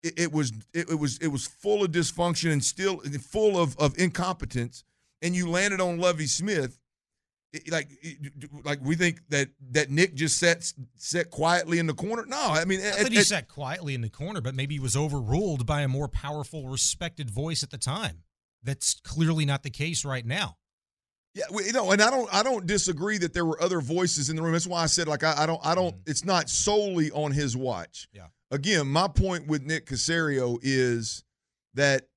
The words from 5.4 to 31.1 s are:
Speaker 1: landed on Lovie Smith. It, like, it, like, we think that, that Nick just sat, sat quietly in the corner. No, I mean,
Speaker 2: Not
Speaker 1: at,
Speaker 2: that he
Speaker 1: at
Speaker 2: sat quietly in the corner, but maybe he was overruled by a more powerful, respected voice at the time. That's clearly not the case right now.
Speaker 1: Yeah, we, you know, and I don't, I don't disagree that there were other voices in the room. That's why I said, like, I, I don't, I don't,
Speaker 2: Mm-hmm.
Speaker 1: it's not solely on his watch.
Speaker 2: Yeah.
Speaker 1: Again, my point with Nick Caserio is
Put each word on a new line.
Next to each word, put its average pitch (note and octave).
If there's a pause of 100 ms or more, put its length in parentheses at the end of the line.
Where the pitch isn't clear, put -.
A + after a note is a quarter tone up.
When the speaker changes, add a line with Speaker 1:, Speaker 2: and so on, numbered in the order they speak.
Speaker 1:
landed F#3+
on F3
Lovie E3+
Smith. D#3+ (720)
It, D3+
like, D#3 (160)
it, C#3+ (320)
like, C#3+
we D3
think E3+
that, C#3 (220)
that C#3
Nick E3
just C#3+
sat, E3+ (260)
sat E3+
quietly E3+
in E3+
the D#3
corner. A3
No, C4+
I E3+
mean, F#3+
Speaker 2:
Not G3
Speaker 1:
at, G3+
Speaker 2:
that B3
he A3+
Speaker 1:
at G#3
Speaker 2:
sat G3
quietly C#3+
in B2
the A2
corner, F3
but C3
maybe C#3
he C#3+
was B2+
overruled C#3+
by D3
a C#3+
more C3+
powerful, D3
respected C#3
voice C#3+
at -
the -
time. B2+ (400)
That's -
clearly D#3+
not C#3
the C3+
case D#3
right C3
now. D3 (760)
Speaker 1:
Yeah, G3
we, G3
you A3
know, G#3+
and G3+
I A3
don't, B3
I G3+
don't A#3+
disagree F#3
that E3+
there F3
were D#3+
other F3
voices D3+
in D#3+
the D#3
room. E3
That's E3+
why E3+
I D#3+
said, E3+
like, D3
I, D#3 (100)
I -
don't, D#3+
I D#3
don't, F3+
Speaker 2:
Mm-hmm. F#2
Speaker 1:
it's -
not E3+
solely G3
on D3
his C3+
watch. A#2+
Speaker 2:
Yeah. F#2 (240)
Speaker 1:
Again, C#3+
my D#3+
point F3+
with D3+
Nick D3+
Caserio C#3
is B2+ (520)